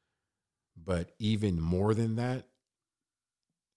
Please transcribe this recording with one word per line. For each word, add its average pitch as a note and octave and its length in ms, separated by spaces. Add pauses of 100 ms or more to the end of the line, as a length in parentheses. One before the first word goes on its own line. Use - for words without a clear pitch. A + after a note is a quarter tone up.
(760)
But E2+ 440
even G#2 400
more F2+ 340
than A2+ 240
that, B2 300 (1300)